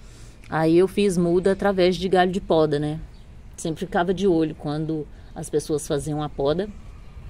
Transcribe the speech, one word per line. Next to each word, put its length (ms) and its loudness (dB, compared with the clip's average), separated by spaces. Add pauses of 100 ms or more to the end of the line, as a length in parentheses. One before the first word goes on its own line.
(500)
Aí 280 4
eu 100 6
fiz 300 2
muda 340 4
através 440 2
de 120 -2
galho 240 4
de 80 -2
poda, 400 2
né? 200 -4 (580)
Sempre 280 -6
ficava 280 0
de 120 -2
olho 300 2
quando 500 -6 (300)
as 140 -10
pessoas 360 -2
faziam 380 -2
a 60 -6
poda 400 0 (600)